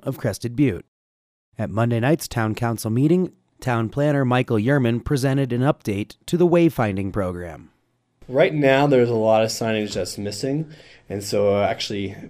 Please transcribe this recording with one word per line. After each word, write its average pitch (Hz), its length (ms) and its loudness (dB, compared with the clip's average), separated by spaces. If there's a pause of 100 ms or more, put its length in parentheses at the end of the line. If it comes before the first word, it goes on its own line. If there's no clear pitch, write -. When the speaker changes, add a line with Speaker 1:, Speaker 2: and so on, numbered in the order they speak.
Speaker 1:
of 131 140 -6
Crested 120 360 -6
Butte. 117 320 0 (720)
At 110 100 -4
Monday 117 300 0
night's 139 300 0
town 110 260 -2
council 113 380 -4
meeting, 156 400 2 (260)
town 117 300 -2
planner 143 360 0
Michael 123 320 0
Yerman 120 480 2
presented 135 480 0
an 120 100 0
update 107 540 -2 (100)
to 175 100 -2
the 180 100 4
wayfinding 117 680 2
program. 87 600 -6 (560)
Speaker 2:
Right 147 260 2
now, 139 320 4
there's 127 240 4
a 117 40 0
lot 110 280 4
of 110 60 0
signage 110 460 -4
that's 95 220 -6
missing, 135 560 -6 (360)
and 101 160 -8
so, 104 320 2
uh, 101 100 2
actually 98 480 -6 (160)